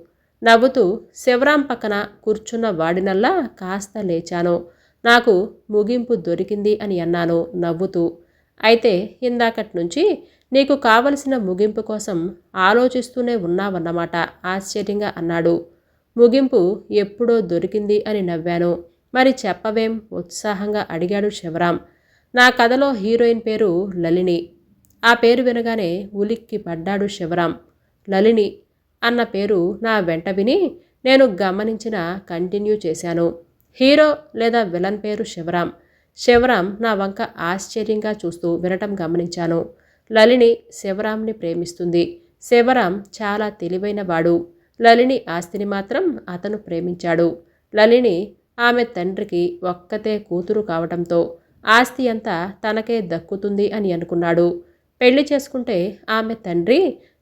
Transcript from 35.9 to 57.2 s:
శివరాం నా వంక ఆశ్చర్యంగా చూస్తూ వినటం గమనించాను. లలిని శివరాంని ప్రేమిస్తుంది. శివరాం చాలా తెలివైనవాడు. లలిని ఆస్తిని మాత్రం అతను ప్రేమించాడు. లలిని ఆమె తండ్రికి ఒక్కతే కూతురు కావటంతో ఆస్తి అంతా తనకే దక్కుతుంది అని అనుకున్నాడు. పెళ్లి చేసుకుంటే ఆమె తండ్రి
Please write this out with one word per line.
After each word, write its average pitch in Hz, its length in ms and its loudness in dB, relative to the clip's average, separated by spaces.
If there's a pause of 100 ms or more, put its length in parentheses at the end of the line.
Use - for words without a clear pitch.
శివరాం 233 640 2
నా 226 140 0
వంక 196 280 -4 (160)
ఆశ్చర్యంగా 214 720 -4
చూస్తూ 170 420 -4
వినటం 185 460 -4
గమనించాను. 170 680 -2 (440)
లలిని 233 460 4 (140)
శివరాంని 214 600 -6
ప్రేమిస్తుంది. 175 880 -4 (220)
శివరాం 233 640 2 (120)
చాలా 208 320 -4
తెలివైనవాడు. 180 1000 -2 (360)
లలిని 240 460 6
ఆస్తిని 175 360 -6
మాత్రం 214 640 -4
అతను 202 300 -8
ప్రేమించాడు. 170 800 -2 (360)
లలిని 214 580 4 (280)
ఆమె 240 240 2
తండ్రికి 185 800 -4
ఒక్కతే 214 560 -6
కూతురు 202 420 -4
కావటంతో 170 760 -2 (300)
ఆస్తి 247 420 2
అంతా 196 440 -4 (180)
తనకే 220 300 -2
దక్కుతుంది 196 720 -4
అని 202 200 -2
అనుకున్నాడు. 170 720 0 (380)
పెళ్లి 262 320 4
చేసుకుంటే 240 640 -2 (120)
ఆమె 220 240 -2
తండ్రి 220 640 0 (240)